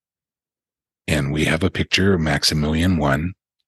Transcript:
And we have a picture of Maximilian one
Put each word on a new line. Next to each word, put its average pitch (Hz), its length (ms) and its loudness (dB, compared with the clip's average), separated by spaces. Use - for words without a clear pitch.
And 71 260 -2
we 78 120 0
have 82 180 0
a 92 80 0
picture 95 420 0
of 87 80 2
Maximilian 78 760 0
one 73 380 0